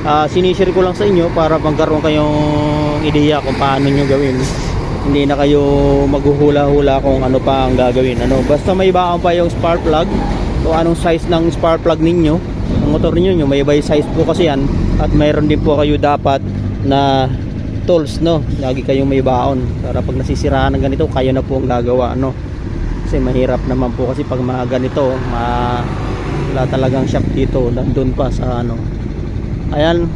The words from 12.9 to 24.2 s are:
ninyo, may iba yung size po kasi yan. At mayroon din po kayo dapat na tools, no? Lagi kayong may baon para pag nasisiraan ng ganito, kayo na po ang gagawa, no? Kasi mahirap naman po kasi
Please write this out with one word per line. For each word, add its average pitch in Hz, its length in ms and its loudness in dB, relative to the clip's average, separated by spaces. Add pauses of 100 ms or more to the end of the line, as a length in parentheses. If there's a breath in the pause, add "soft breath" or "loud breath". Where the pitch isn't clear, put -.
ninyo, 175 320 2
may 139 160 2
iba 147 160 2
yung 143 80 0
size 151 220 0 (100)
po 160 80 2
kasi 160 240 2
yan. 135 160 0 (280)
At - 180 0
mayroon 151 380 2
din 151 100 2
po 156 160 2
kayo 147 240 0
dapat 143 400 0 (480)
na 139 400 2 (560)
tools, 160 400 0
no? 165 160 2 (240)
Lagi 131 220 -2
kayong 135 240 0
may 135 100 2
baon 131 400 0 (240)
para 123 160 -4
pag 131 160 -2
nasisiraan 135 640 0
ng 135 80 0
ganito, 143 260 0
kayo 131 240 0
na 131 80 -2
po 135 160 -2
ang 131 80 -4
gagawa, 123 480 0
no? 131 160 -2 (720)
Kasi 160 160 -2
mahirap 127 480 0
naman 127 320 -2
po 127 140 0
kasi 139 100 -4